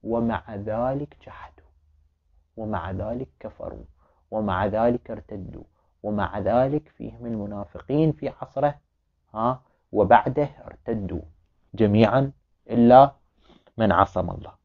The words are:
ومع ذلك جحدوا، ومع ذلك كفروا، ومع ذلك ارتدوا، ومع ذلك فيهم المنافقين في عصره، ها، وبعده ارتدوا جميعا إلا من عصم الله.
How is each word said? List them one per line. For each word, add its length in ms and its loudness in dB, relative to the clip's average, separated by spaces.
ومع 520 -4
ذلك 600 -6
جحدوا، 400 -20
ومع 340 -8
ذلك 380 -8
كفروا، 440 -14
ومع 360 -2
ذلك 440 -2
ارتدوا، 520 -14
ومع 360 -4
ذلك 500 0
فيهم 380 -16
المنافقين 880 -4
في 160 -8
عصره، 460 -4
ها، 260 -2
وبعده 560 4
ارتدوا 560 -8
جميعا 580 4
إلا 420 8
من 140 2
عصم 380 2
الله. 220 -14